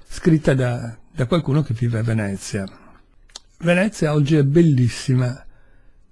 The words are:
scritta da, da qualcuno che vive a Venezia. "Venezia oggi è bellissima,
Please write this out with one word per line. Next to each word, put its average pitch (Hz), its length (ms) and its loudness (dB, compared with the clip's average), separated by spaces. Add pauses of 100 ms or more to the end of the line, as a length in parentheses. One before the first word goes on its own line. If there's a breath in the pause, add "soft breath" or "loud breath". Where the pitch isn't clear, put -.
scritta 160 460 2
da, 120 420 -4 (160)
da 127 140 -4
qualcuno 156 340 0
che 143 140 -4
vive 117 240 -2
a 107 40 -2
Venezia. 104 640 -4 (920 loud breath)
"Venezia 175 560 0
oggi 151 220 2
è 147 60 4
bellissima, 131 1000 2 (680)